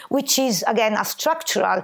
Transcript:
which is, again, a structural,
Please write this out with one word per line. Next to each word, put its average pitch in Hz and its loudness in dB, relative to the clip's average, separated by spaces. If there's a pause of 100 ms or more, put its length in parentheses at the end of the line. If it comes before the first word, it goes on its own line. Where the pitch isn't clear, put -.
(100)
which - 0
is, 240 2
again, 226 2
a 196 0
structural, 196 -2